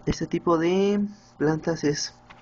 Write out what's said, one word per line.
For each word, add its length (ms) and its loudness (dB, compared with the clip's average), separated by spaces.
este 200 -2
tipo 320 0
de 480 2
plantas 460 0
es 300 -2